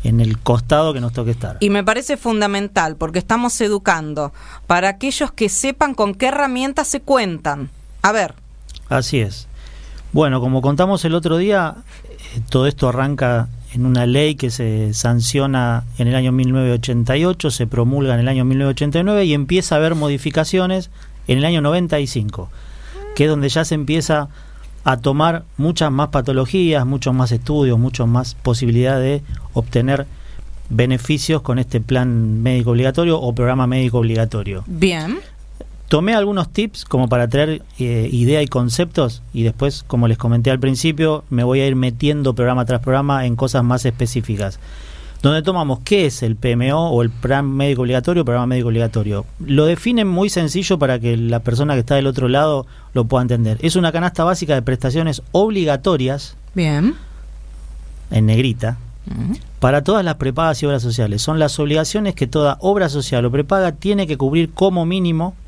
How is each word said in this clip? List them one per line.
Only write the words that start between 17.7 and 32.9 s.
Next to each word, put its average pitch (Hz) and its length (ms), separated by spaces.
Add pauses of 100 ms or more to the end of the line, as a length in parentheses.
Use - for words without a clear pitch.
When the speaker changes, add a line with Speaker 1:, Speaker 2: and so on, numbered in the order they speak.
Speaker 1:
en 117 60
el 120 80
año 131 160
mil 131 140
novecientos 135 180
ochenta 147 240
y - 20
nueve 202 220
y 156 100
empieza 170 400
a 147 40
haber 160 180
modificaciones 160 920 (360)
en 127 120
el 143 60
año 165 160
noventa 160 380
y 139 80
cinco, 104 420 (680)
que 143 80
es 156 60
donde 143 180
ya 156 160
se 165 100
empieza 151 540 (560)
a 131 120
tomar 151 480 (140)
muchas 156 340
más 143 160
patologías, 135 800
muchos 135 260
más 127 180
estudios, 120 480
mucho 120 280
más 120 300
posibilidad 123 640
de 139 240 (300)
obtener 131 540 (640)
beneficios 131 720
con 123 160
este 123 240
plan 113 600
médico 123 280
obligatorio 135 500